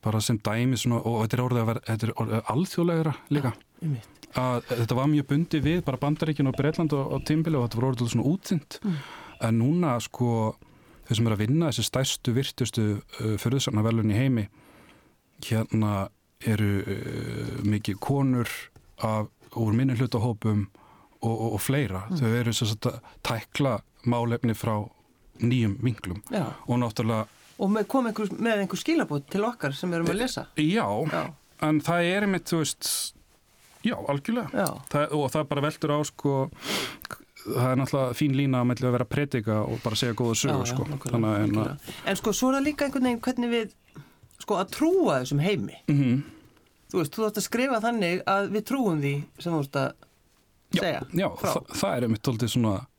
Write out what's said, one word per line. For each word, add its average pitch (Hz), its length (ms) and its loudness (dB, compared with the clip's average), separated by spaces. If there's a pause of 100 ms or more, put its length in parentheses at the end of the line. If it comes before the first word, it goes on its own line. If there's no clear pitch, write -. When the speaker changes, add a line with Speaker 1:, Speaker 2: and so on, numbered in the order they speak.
Speaker 1:
bara 110 180 2
sem 113 180 2
dæmi 117 380 0
svona, 117 300 0
og 113 220 0
þetta 117 100 0
er 123 100 0
orðið 123 140 2
að 113 40 2
vera, 117 200 -2
þetta 110 220 -2
er 113 40 -2
orðið 110 320 -2
alþjóðlegra 165 680 0 (160)
líka. 139 240 0
Speaker 2:
Já, - 320 -12
einmitt. 131 220 -4 (260)
Speaker 1:
Að 127 300 0
þetta 120 320 0
var 131 100 2
mjög 147 200 2
bundið 151 360 0
við 160 220 2
bara 127 140 -2
Bandaríkin 147 500 0
og 127 80 0
Bretland 156 340 2
á, 143 140 2
á 135 180 -2
tímabili 160 320 2
og 120 140 2
þetta 110 120 -4
var 131 120 2
orðið 120 180 0
svona 117 160 2
útþynnt. 170 540 -2
Speaker 2:
Mm. 180 160 -2 (460)
Speaker 1:
En 113 180 2
núna, 143 400 2
sko, 113 560 0 (500)
þau 120 80 0
sem 113 120 2
eru 110 100 2
að 107 100 2
vinna 160 220 2
þessi 113 160 -2
stærstu, - 480 -2
virtustu, 110 680 0 (180)
uh, 110 160 0
furðusagnaverðlaun 113 760 2
í 101 60 2
heimi, 120 320 2 (920)
hérna 107 640 0 (320)
eru, 104 420 2
uh, - 800 -6
mikið 104 380 0
konur 131 480 2 (500)
af, 107 300 -2 (240)
úr 110 220 2
minnihlutahópum 117 920 2 (560)
og, 113 80 0
og, 113 220 0
og 101 80 -2
fleira. 107 480 -2
Speaker 2:
Mm. 185 100 -4
Speaker 1:
Þau 117 220 2
eru 117 120 0
sem 110 160 0
sagt 107 180 -4
að 113 140 -4 (220)
tækla 120 600 -2 (240)
málefni 117 500 0
frá 107 320 -2 (520)
nýjum 113 380 2
vinklum. 104 520 -2
Speaker 2:
Já. 160 240 -2 (120)
Speaker 1:
Og 120 140 0
náttúrulega 113 460 -2 (360)
Speaker 2:
Og 196 80 2
með, 214 180 2
kom 254 220 0
einhver, 214 200 -4 (120)
með 214 220 2
einhver 185 160 -4
skilaboð 214 500 0
til 202 160 0
okkar 151 320 -4
sem 180 160 -2
erum 170 160 0
að 185 80 0
lesa? 254 280 -4 (120)
Speaker 1:
Já, 160 280 2 (200)
Speaker 2:
Já. 160 160 -2 (400)
Speaker 1:
en 156 180 4
það 175 300 2
er 202 160 2
einmitt, 185 240 0
þú 170 80 2
veist, - 300 -2 (960)
já, 233 120 0
algjörlega. 143 540 -4
Speaker 2:
Já. 208 180 0 (220)
Speaker 1:
Það, 147 240 0
og 143 160 0
það 151 180 -2
bara 143 200 -2
veltur 147 260 -2
á, 147 100 2
sko, 143 300 -2 (1080)
það 120 280 0
er 131 100 2
náttúrulega 131 380 0
fín 143 160 4
lína 131 280 2
á - 40 2
milli 123 200 2
að 123 100 4
vera 123 100 0
að - 80 -6
predika 113 480 0
og 113 200 -2
bara 110 160 0
segja 120 160 0
góða 117 240 2
sögu, - 140 0
Speaker 2:
Já, - 140 0
já, 120 80 -2
Speaker 1:
sko. 135 160 -2
Speaker 2:
nákvæmlega, 135 240 -4
Speaker 1:
Þannig 113 160 2
að, 104 100 2
hérna 107 240 2
Speaker 2:
nákvæmlega. - 420 -8
En 190 100 0
sko, 208 180 0
svo 254 160 2
er 269 80 2
það 277 80 0
líka 294 200 0
einhvern 269 220 2
veginn 240 140 0
hvernig 247 280 -2
við, 233 240 -2 (640)
sko, 196 180 -2
að 190 120 -2
trúa 311 480 4
þessum 143 240 0
heimi. 175 420 -2
Speaker 1:
Mhm. 139 380 4 (680)
Speaker 2:
Þú 185 100 0
veist, 147 140 -2
þú 220 100 -2
þarft 214 140 -2
að 190 80 -2
skrifa 247 340 0
þannig 208 460 0
að 196 240 2
við 214 160 -2
trúum 220 340 0
því 139 120 0 (240)
sem 170 160 -4
þú 156 100 2
ert 139 140 -4
að 135 160 0 (800)
Speaker 1:
Já, 180 80 4
Speaker 2:
segja 156 200 0 (100)
Speaker 1:
já, 185 200 0
Speaker 2:
frá. - 220 -2
Speaker 1:
þa-, - 240 -6
það 196 200 0
er 123 80 0
einmitt 113 180 0
dálítið 117 300 0
svona 110 220 2 (240)